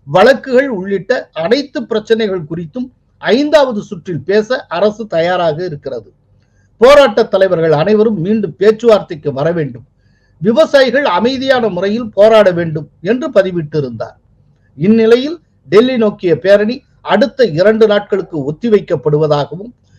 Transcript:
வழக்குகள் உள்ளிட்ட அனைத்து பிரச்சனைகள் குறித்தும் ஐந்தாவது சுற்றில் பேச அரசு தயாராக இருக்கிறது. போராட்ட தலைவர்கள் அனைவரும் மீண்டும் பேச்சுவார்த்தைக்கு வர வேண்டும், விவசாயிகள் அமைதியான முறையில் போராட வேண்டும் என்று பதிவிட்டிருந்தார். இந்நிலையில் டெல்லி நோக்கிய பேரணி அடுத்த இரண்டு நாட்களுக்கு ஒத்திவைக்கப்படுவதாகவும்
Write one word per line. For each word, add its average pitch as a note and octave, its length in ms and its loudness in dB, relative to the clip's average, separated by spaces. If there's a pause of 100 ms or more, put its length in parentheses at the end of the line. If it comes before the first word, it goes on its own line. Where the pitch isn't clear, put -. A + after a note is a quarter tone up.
வழக்குகள் B3 600 2
உள்ளிட்ட G3 420 -6 (220)
அனைத்து B3 520 -4
பிரச்சனைகள் G#3+ 640 -4
குறித்தும் F3 380 -10 (360)
ஐந்தாவது C4 600 0
சுற்றில் E3 420 -10
பேச G#3+ 320 0 (100)
அரசு G#3 400 -4
தயாராக E3+ 580 -2
இருக்கிறது. C3+ 440 -12 (720)
போராட்ட B3+ 440 6
தலைவர்கள் F3+ 480 0
அனைவரும் G#3 480 2
மீண்டும் G3+ 360 -4
பேச்சுவார்த்தைக்கு G3+ 760 0
வர C#3 180 -2
வேண்டும், C3+ 340 -6 (560)
விவசாயிகள் C4 680 2
அமைதியான B3 600 0
முறையில் G#3 400 -4
போராட G#3+ 420 4
வேண்டும் D#3+ 360 -4 (140)
என்று A#3+ 280 -4
பதிவிட்டிருந்தார். D#3 880 -4 (600)
இந்நிலையில் A3+ 600 2 (300)
டெல்லி A#3+ 300 4
நோக்கிய G#3 420 0
பேரணி G3+ 360 2 (300)
அடுத்த G#3 480 0
இரண்டு G#3+ 340 4
நாட்களுக்கு G3+ 560 -2
ஒத்திவைக்கப்படுவதாகவும் D#3 1300 -2 (280)